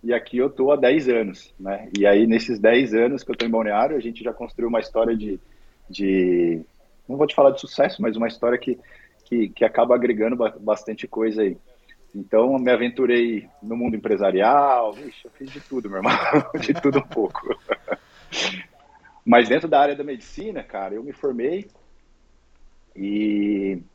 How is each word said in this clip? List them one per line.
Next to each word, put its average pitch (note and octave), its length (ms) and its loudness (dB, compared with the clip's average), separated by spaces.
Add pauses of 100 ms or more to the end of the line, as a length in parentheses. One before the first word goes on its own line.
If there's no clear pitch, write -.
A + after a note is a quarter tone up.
E A#2 100 -2
aqui A#2+ 240 -4
eu C3 140 0
tô C3 200 0
há C#3+ 60 6
dez C3+ 320 2
anos, A2+ 500 -2
né? G2 300 -8 (100)
E G2 80 4
aí, G#2 200 6
nesses A2+ 320 0
dez A#2 340 4
anos A#2+ 320 0
que - 60 -12
eu A#2 40 -4
tô A#2 120 -4
em A#2 40 -4
Balneário, A2+ 460 0
a B2+ 40 -2
gente A#2 220 -12
já A#2 80 -6
construiu A#2 380 -8
uma A#2 120 0
história A2+ 360 -2
de, G#2 240 -6 (480)
de, F2+ 720 0 (480)
não C3+ 80 -6
vou D3 100 2
te - 80 -6
falar C#3 180 6
de C#3 100 -8
sucesso, - 400 -2
mas A2 120 -2
uma A#2 140 -2
história A#2+ 300 -2
que, - 200 -6 (460)
que, A#2 240 -2
que - 160 0
acaba A#2+ 300 4
agregando A#2 420 0
ba-, A#2 240 -2
bastante G#2+ 480 -4
coisa A2 320 -2
aí. F#2+ 160 0 (580)
Então, A2+ 380 2
eu C3+ 60 0
me B2 120 0
aventurei A#2+ 760 0 (140)
no A2 120 -8
mundo A#2+ 220 -4
empresarial, A2 960 2
vixe, C#3 320 -18
eu B2 60 -20
fiz C3+ 200 -18
de C#3 100 -16
tudo, B2 280 -8
meu G2 120 -8
irmão, G#2 120 0 (240)
<laughs> C#3+ 240 0
de C#3 140 -2
tudo C#3+ 240 0
um - 100 -2
pouco. - 320 -4 (1800)
Mas A#2 240 6
dentro D#3 180 0
da D3 140 4
área C#3+ 160 2
da C#3+ 80 -8
medicina, D3 580 -12
cara, G2 320 -10
eu A2+ 80 -10
me C#3 120 -14
formei C#3+ 520 -4 (1300)
e G2+ 840 -2 (160)